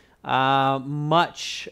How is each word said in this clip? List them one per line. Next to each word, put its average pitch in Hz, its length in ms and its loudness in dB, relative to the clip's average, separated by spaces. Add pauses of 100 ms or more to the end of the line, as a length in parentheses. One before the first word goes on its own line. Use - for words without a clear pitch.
(240)
uh, 135 600 2
much, 147 880 -2